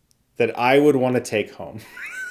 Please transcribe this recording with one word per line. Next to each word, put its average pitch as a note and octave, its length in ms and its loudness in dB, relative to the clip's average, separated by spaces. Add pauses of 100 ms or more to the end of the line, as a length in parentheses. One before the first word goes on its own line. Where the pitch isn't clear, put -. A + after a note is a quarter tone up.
(380)
that A#2 200 0
I B2+ 200 4
would D3 180 4
want B2+ 200 0
to A#2 40 2
take G#2 360 -4
home. - 280 -14
<laughs> - 60 -20 (400)